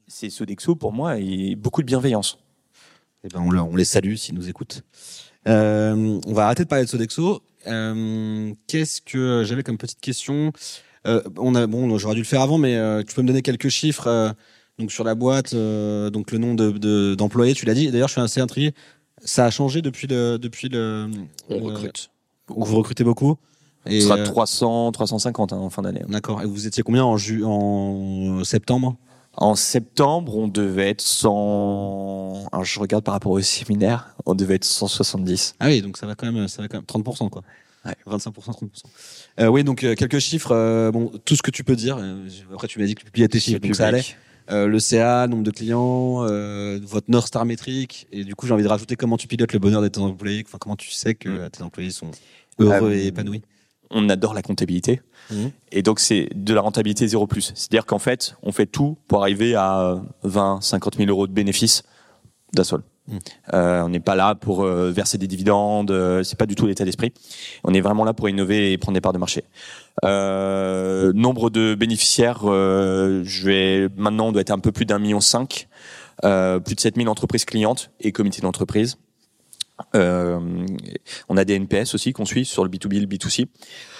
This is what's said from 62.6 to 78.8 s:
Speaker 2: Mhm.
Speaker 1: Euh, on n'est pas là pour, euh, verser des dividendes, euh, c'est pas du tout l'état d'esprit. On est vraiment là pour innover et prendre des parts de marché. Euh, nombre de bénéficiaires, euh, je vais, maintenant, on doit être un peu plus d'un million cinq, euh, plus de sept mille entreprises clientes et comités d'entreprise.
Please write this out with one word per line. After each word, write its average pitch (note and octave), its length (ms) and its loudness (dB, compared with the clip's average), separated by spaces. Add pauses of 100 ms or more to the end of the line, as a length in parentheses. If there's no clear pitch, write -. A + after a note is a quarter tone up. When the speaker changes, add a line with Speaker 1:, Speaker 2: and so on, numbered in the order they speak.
Speaker 2:
Mhm. G#2 120 -10 (340)
Speaker 1:
Euh, F2+ 300 4
on F2 60 -2
n'est F2 100 -2
pas G2 160 0
là G2 180 4
pour, G2 300 -2
euh, F2+ 280 0
verser G2 260 -2
des F#2+ 100 -2
dividendes, G2+ 640 2
euh, F#2 320 2
c'est - 160 -6
pas A2+ 80 2
du G2 80 -4
tout A2+ 100 2
l'état G2+ 200 0
d'esprit. G#2 280 -2 (500)
On F#2 100 2
est F#2+ 80 6
vraiment G#2 220 2
là A2+ 100 2
pour G#2+ 160 -2
innover G2 420 2
et F#2+ 80 2
prendre G2 160 -2
des F2+ 60 0
parts F#2+ 120 2
de F2+ 60 -4
marché. - 240 -4 (600)
Euh, F#2+ 1080 2
nombre A#2+ 360 2
de A2 260 2
bénéficiaires, A2+ 720 2
euh, F#2+ 760 2
je F#2+ 220 -6
vais, F#2+ 500 4
maintenant, G#2+ 320 0
on A2+ 40 0
doit G#2 100 2
être F#2+ 100 -4
un G2 80 0
peu G#2+ 120 2
plus A2+ 140 -2
d'un G#2 140 0
million G#2 220 0
cinq, - 460 0 (560)
euh, F#2 360 4
plus G2 160 -4
de - 40 -2
sept A2+ 180 0
mille A#2 120 2
entreprises A2+ 360 -2
clientes A2+ 540 0
et G#2+ 120 -2
comités G2+ 300 0
d'entreprise. G#2+ 560 0 (960)